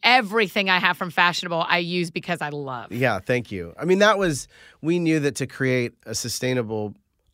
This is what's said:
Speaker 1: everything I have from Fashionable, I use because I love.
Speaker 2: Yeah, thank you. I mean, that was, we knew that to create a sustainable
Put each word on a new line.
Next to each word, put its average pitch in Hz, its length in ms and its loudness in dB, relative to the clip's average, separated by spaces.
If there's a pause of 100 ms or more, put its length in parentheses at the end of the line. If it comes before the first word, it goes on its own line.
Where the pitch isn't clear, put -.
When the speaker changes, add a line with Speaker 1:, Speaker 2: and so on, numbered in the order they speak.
Speaker 1:
everything 214 680 2
I 185 100 4
have 175 180 2
from 185 120 -4
Fashionable, 170 580 0
I 175 120 2
use 175 320 -2
because 175 300 -6
I 151 80 -6
love. 135 420 -8
Speaker 2:
Yeah, 117 280 0
thank 123 320 -2
you. 87 280 -8
I 143 60 -6
mean, 185 140 4
that 208 200 6
was, 165 280 -2 (340)
we 170 180 2
knew 160 220 2
that 143 140 0
to 131 120 -4
create 127 460 0 (120)
a 113 80 -8
sustainable 110 800 -4 (400)